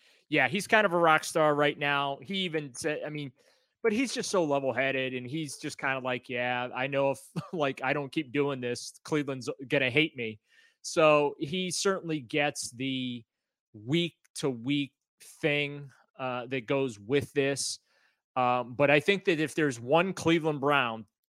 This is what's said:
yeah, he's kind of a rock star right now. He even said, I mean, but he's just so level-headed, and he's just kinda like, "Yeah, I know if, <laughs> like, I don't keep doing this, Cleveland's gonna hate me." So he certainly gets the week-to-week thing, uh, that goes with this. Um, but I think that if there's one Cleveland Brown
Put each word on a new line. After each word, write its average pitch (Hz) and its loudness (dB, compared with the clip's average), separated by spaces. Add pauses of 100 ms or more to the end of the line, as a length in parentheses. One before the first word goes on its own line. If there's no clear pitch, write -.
(280)
yeah, 139 4
he's 185 -2
kind 220 6
of 175 -2
a 175 2
rock 160 6
star 151 4
right 147 2
now. 143 -2
He 185 -6
even 156 -4
said, 151 -4
I 147 -8
mean, 147 -8 (500)
but 226 2
he's 240 0
just 240 -6
so 185 2
level-headed, 135 0
and 123 -8
he's 147 -6
just - -10
kinda 135 -2
like, 127 -4
"Yeah, 123 -2
I 127 -4
know 139 0
if, 127 -8 (160)
<laughs> - -8
like, 143 -2
I 131 0
don't 139 -4
keep 147 -4
doing 143 -2
this, 123 -6 (120)
Cleveland's 135 -4 (200)
gonna 135 2
hate 151 2
me." 113 -8 (440)
So 151 4
he 180 -4
certainly 165 -2
gets 147 -2
the 127 -6 (640)
week-to-week 143 -2 (480)
thing, 143 -2 (280)
uh, 123 -6
that 127 -4
goes 135 0
with 127 -2
this. 139 -2 (580)
Um, 123 0
but 139 4
I 151 6
think 196 2
that 165 2
if 156 -2
there's 139 0
one 160 2
Cleveland 160 0
Brown 123 2 (260)